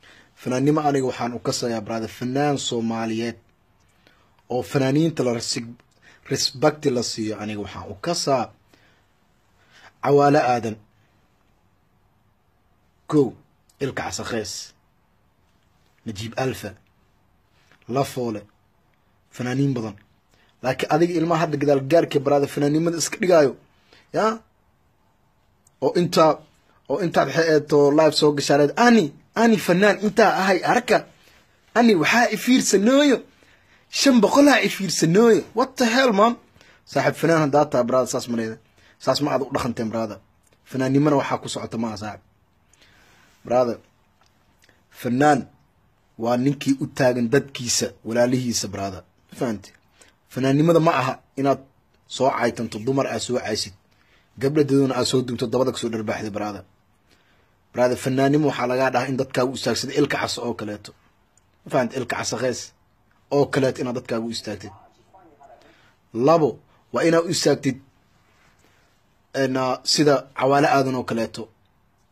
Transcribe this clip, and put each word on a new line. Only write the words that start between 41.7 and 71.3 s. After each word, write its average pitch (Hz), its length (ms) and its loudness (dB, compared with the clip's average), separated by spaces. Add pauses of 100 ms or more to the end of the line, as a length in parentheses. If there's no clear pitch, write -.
ma 117 100 -4
aha, 107 80 -10
saaxiib. 101 260 -12 (1200)
Brother, 117 340 0 (1200)
fanaan 135 440 2 (800)
waa 117 180 0
ninkii 139 380 0
u 143 120 -8
taagan 123 440 0
dadkiisa, 127 560 -2 (180)
walaalihiisa, 120 640 -2
brother. 95 340 -10 (220)
Ma - 140 -20
fahanti? 110 320 -6 (640)
Fanaannimada 147 480 2
ma 165 120 2
aha 131 200 -2 (240)
inaad 135 240 0 (500)
soo 131 200 0
caytanto, 113 480 -4
dumar 131 280 -2
aad 113 140 -6
soo 123 200 -4
caysid. 107 320 -6 (640)
Gabdha 143 260 2
dadweyne 135 300 2
aad 123 120 0
soo 131 160 0
duubto, 123 240 -6
dabada 123 260 0
ka - 60 -8
soo 120 100 -4
dharbaaxday, 110 420 -6
brother. 101 340 -8 (1120)
Brother, 123 220 2
fanaannimo 139 520 2
waxaa 127 180 -4
lagaa 127 240 0
dhahaa 127 180 -2
in 135 80 -4
dadkaagu 131 380 -2
istaagsaday 123 440 -4
ilka 143 200 2
cas 110 180 -4
oo 120 180 -6
kaleeto. 104 360 -12 (760)
Ma - 40 -20
fahanti? 123 260 0
Ilka 127 200 -6
Casakhees 120 440 -6 (720)
oo 139 160 2
kaleeto 135 340 0
inaad 123 160 -6
dadkaagu 117 340 -6
istaagtid. 104 420 -12 (1400)
Labo, 143 360 4 (440)
waa 120 100 -2
inaad 165 200 2
u 185 60 -6
istaagtid, - 460 0 (1600)
en, 135 220 -2
ah, 127 260 -2
sida 147 320 2 (200)
Cawaale 143 340 2
Aadan 135 260 2
oo 123 100 -6
kaleeto. 113 380 -6 (680)